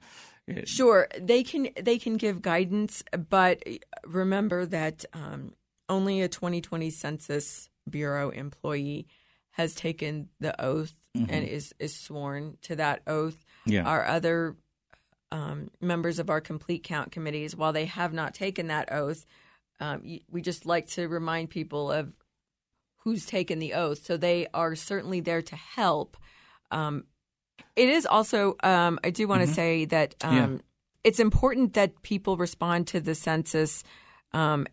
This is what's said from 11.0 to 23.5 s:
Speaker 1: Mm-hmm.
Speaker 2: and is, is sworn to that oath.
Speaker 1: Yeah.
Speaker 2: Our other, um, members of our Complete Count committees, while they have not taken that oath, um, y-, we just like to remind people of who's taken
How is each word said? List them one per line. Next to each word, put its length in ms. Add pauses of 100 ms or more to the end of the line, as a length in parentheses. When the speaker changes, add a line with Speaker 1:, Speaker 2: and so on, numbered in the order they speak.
Speaker 1:
Mm-hmm. 180
Speaker 2:
and 140
is, 320
is 160
sworn 640
to 140
that 320
oath. 360 (220)
Speaker 1:
Yeah. 160
Speaker 2:
Our 240
other, 480 (800)
um, 480
members 400
of 100
our 100
Complete 440
Count 260
committees, 460
while 160
they 140
have 260
not 200
taken 360
that 240
oath, 340 (540)
um, 240
y-, 160 (100)
we 100
just 260
like 240
to 180
remind 420
people 400
of 220 (880)
who's 280
taken 320